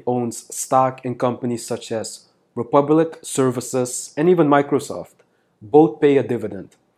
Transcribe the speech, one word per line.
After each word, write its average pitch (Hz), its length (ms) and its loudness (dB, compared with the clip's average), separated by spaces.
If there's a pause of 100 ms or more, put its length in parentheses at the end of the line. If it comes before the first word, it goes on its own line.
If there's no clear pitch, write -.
owns 123 480 -4
stock 131 500 0
in 123 100 -6
companies 120 500 -4
such - 280 -8
as - 340 -8 (280)
Republic 147 680 2
Services 127 920 -4
and 156 120 2
even 165 200 4
Microsoft. 143 760 -2 (400)
Both 147 380 4
pay 143 160 4
a 127 60 2
dividend. 104 540 -8 (220)